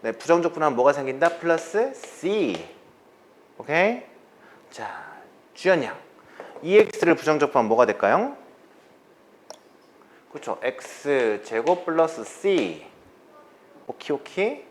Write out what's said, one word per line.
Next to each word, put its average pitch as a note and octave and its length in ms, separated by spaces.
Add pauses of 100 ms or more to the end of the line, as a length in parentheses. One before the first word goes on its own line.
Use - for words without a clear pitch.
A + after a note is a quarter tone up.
네, A#2 100
부정적분하면 D#3 640
뭐가 B2+ 180
생긴다? C#3 360 (100)
플러스 G3+ 540
C. F3 720 (880)
오케이? F#3 460 (680)
자, - 360 (480)
주연 F3+ 300
양. - 140 (640)
이 F#3 160
엑스를 E3+ 380
부정적분하면 C#3 540
뭐가 A#2 160
될까요? C#3+ 500 (2000)
그쵸? - 280
엑스 B2 840
제곱 C#3+ 400
플러스 D#3+ 400
C. G#2+ 600 (1040)
오키, - 260
오키. G#3+ 580